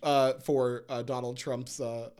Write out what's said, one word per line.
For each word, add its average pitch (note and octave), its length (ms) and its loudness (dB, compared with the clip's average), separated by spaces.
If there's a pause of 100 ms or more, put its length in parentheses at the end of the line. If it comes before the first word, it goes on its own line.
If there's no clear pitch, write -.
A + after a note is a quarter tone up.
uh, C3+ 300 6
for, B2+ 540 0
uh, A#2+ 140 -4
Donald B2 340 -4
Trump's, B2 440 -6
uh, A#2 400 -6